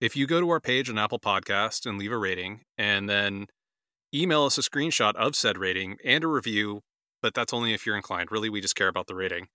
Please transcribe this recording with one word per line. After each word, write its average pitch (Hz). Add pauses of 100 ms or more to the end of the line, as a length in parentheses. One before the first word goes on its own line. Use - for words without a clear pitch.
If 117
you 139
go 165
to 175
our 165
page 127
on 110
Apple 107
Podcasts 101
and 104
leave 101
a 120
rating, 95 (140)
and 101
then 101 (680)
email 151
us 135
a 139
screenshot 135
of 120
said 104
rating 92
and 147
a -
review, 104 (400)
but 110
that's 123
only 117
if -
you're 107
inclined. 87
Really, 110
we 104
just 98
care 95
about 92
the 92
rating. 92